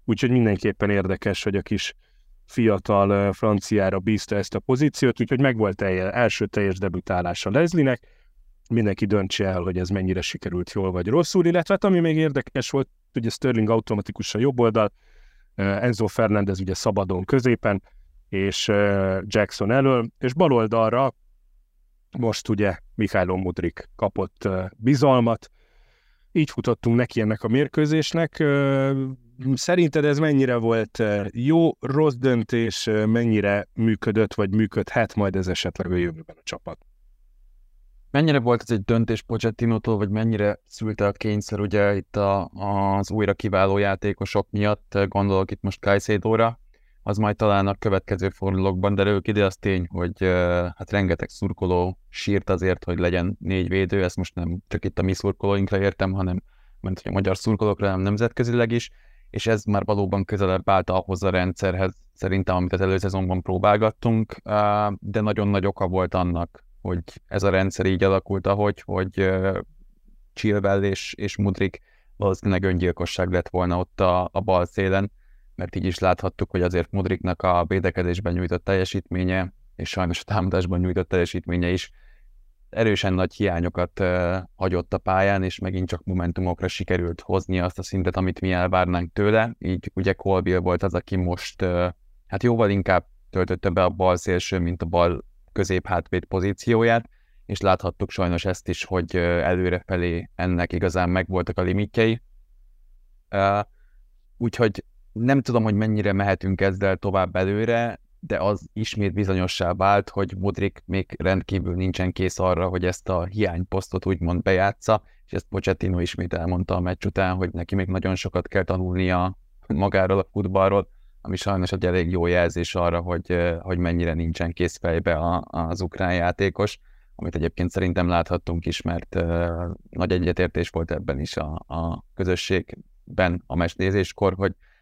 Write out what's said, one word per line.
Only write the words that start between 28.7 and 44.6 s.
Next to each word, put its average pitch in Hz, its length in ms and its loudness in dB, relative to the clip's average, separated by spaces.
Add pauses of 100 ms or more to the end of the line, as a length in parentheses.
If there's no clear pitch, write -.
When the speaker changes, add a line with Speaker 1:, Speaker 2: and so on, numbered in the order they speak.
Speaker 1:
szerinted 165 520 2
ez 147 140 2
mennyire 135 360 4
volt, 113 440 0
ö, 104 320 0
jó, 156 480 2
rossz 139 360 2
döntés, 117 720 0
ö, 107 180 2
mennyire 107 680 2
működött, 110 600 2
vagy 101 160 0
működhet 107 640 0
majd 98 200 0
ez 92 120 -2
esetleg 90 440 -4
a 90 40 2
jövőben 85 440 -4
a - 40 -20
csapat? - 340 -12 (1300)
Speaker 2:
Mennyire 143 280 4
volt 120 220 2
ez - 100 -10
egy 104 120 0
döntés 113 380 2
Pochettinótól, 113 760 0
vagy 101 120 -2
mennyire 107 560 0
szülte 107 420 -2
a 101 40 2
kényszer 104 480 -4
ugye 101 360 2
itt - 200 -6
a, 98 300 2
az 98 640 -2
újra 101 220 2
kiváló 98 440 2
játékosok 101 720 -2
miatt, 104 480 -2 (100)